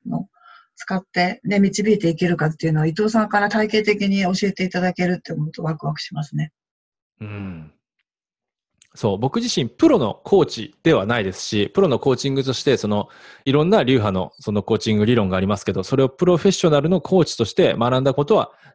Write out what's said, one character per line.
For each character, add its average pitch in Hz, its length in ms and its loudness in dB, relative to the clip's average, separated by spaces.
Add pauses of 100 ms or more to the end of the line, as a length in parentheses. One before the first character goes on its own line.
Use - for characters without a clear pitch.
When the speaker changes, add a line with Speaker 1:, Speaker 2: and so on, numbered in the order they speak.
Speaker 1:
の - 220 -6 (480)
使 - 180 -10
っ 185 80 -4
て 180 440 -2
ね、 202 140 0
導 202 340 2
い 190 60 2
て 170 100 0
い 160 60 0
け 180 120 0
る 175 80 2
か 156 120 0
っ 156 80 -2
て - 120 -4
い 160 40 2
う - 20 0
の 151 80 2
を 156 40 2
伊 165 60 0
藤 214 180 0
さ 220 140 2
ん 214 60 -4
か 208 100 2
ら 202 80 0
体 214 220 0
系 214 140 0
的 202 260 0
に 196 140 0
教 190 260 0
え - 20 -4
て 190 140 -4
い 185 40 -2
た 185 120 -4
だ 180 100 0
け 180 160 -2
る 180 120 0
っ - 20 -20
て - 100 -14
思 151 140 -4
う 160 60 -8
と - 120 -12
ワ 160 140 -4
ク 151 100 -8
ワ 151 60 -4
ク - 80 -12
し - 120 -14
ま 151 120 -4
す 143 100 -12
ね。 151 160 -4 (680)
Speaker 2:
う 110 40 -12
ん。 95 480 -12 (1200)
そ 101 200 -2
う、 - 40 -6
僕 131 200 -2
自 226 240 -4
身 117 60 -6
プ - 180 0
ロ 262 120 4
の 107 240 -4
コ 196 160 4
ー 151 80 4
チ - 340 -12
で 165 120 4
は 101 120 2
な 117 140 -2
い 104 40 -2
で 95 80 -4
す - 100 -12
し、 104 280 -2
プ - 120 0
ロ 196 60 4
の 123 120 0
コ 139 120 0
ー 123 40 4
チ 139 120 -4
ン 135 60 -2
グ 135 100 -2
と 131 100 -4
し - 100 -8
て、 131 120 4
そ - 120 -2
の、 104 200 0 (380)
い 135 60 0
ろ 147 120 4
ん 170 60 0
な 202 140 4
流 131 120 2
派 107 160 2
の 92 280 -2
そ - 120 -8
の 104 120 -2
コ 113 120 0
ー - 40 2
チ 110 140 -2
ン 107 40 2
グ 104 80 4
理 120 80 4
論 104 160 2
が 92 80 0
あ - 20 0
り 95 60 -2
ま 101 120 0
す - 60 -10
け 101 100 -2
ど、 92 100 -4
そ - 120 -4
れ 131 60 4
を 131 80 4
プ - 160 -4
ロ 175 120 4
フ - 80 0
ェ - 20 6
ッ 196 40 4
シ - 140 0
ョ 165 60 4
ナ 143 100 2
ル 156 80 0
の 180 100 2
コ 185 200 2
ー 160 60 4
チ - 120 -10
と 113 80 0
し - 80 -8
て 147 240 4
学 127 240 0
ん - 20 -2
だ 135 120 2
こ 143 100 0
と 214 100 2
は - 160 0 (240)